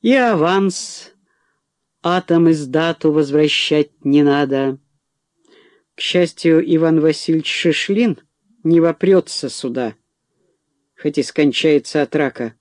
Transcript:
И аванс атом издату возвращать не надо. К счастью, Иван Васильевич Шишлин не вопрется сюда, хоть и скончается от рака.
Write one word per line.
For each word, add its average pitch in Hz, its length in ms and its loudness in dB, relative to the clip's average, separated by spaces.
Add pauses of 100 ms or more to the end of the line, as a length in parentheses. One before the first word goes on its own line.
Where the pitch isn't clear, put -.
И 233 120 2
аванс 196 960 -2 (880)
атом 170 500 2
издату 156 600 -2
возвращать 151 920 0
не 143 180 4
надо. 139 540 0 (1200)
К - 60 -14
счастью, 165 640 0 (120)
Иван 160 260 2
Васильевич 160 500 -2
Шишлин 196 680 -2 (440)
не 165 160 4
вопрется 165 720 0
сюда, 120 460 -8 (1040)
хоть 147 180 -4
и 139 60 -2
скончается 147 760 0
от 139 140 -4
рака. 127 460 -4